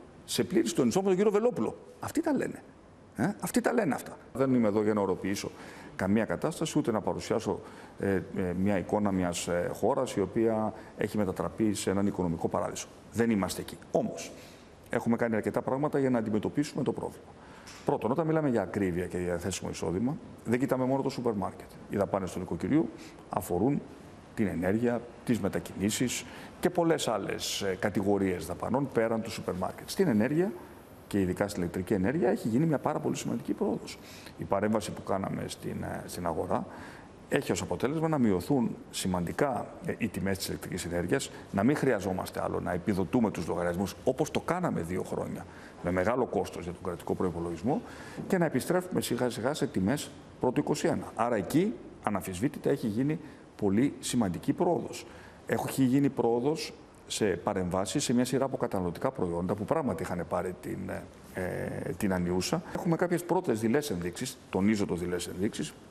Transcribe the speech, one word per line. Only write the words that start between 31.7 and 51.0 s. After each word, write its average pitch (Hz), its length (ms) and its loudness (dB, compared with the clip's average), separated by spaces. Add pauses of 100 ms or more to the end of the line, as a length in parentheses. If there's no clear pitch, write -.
ενέργεια 113 380 4
έχει - 180 0
γίνει 127 180 4
μια 151 120 2
πάρα 151 200 0
πολύ 131 180 0
σημαντική 120 360 -4
πρόοδος. - 460 -4 (400)
Η - 60 -6
παρέμβαση 101 460 0
που - 120 -8
κάναμε 101 440 -2
στην, - 360 -8
ε, 90 240 -6
στην 90 200 -6
αγορά 90 400 0 (720)
έχει 135 160 2
ως 95 100 0
αποτέλεσμα 120 460 0
να 156 100 2
μειωθούν 113 580 4 (140)
σημαντικά, 92 760 0 (200)
ε, - 120 -2
οι 117 100 -2
τιμές 95 300 -2
της - 100 -6
ηλεκτρικής 87 360 -6
ενέργειας, 87 460 0 (220)
να 101 100 2
μην 139 140 4
χρειαζόμαστε 95 640 0
άλλο 92 180 -2
να 90 120 -2
επιδοτούμε 95 580 2
τους 85 160 -4
λογαριασμούς, 87 580 0
όπως 135 260 2
το - 100 0
κάναμε 160 400 0
δύο 90 220 -4
χρόνια, - 440 -6 (360)
με 87 80 0
μεγάλο 101 340 4
κόστος 90 400 -2
για 87 80 -6
τον 87 100 -12
κρατικό 90 320 -4
προϋπολογισμό, 87 680 0 (460)
και 196 100 4
να 175 60 6
επιστρέφουμε 160 560 0
σιγά 123 300 0
σιγά 117 240 0
σε 147 120 0
τιμές 110 440 0 (300)
πρώτου 123 200 2
είκοσι 151 260 0
ένα. 127 280 0